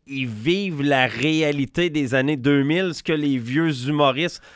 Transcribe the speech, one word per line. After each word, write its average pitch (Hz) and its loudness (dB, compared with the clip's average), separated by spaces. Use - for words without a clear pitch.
vivent 139 -2
la 139 4
réalité 147 0
des 143 0
années 139 2
deux 139 2
mille, 170 0
ce - -14
que 165 -2
les 147 0
vieux 131 -2
humoristes 147 0